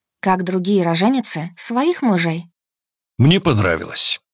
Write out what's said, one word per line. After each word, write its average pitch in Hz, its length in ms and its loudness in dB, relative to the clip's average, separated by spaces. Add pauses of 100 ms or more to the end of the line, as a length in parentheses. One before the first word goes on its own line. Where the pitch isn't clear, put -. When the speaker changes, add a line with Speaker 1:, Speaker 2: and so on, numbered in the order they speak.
(200)
Speaker 1:
как 185 220 0
другие 185 400 0
роженицы 170 760 0
своих 294 460 -2
мужей. 170 480 -2 (680)
Speaker 2:
Мне 160 200 4
понравилось. 95 840 0 (140)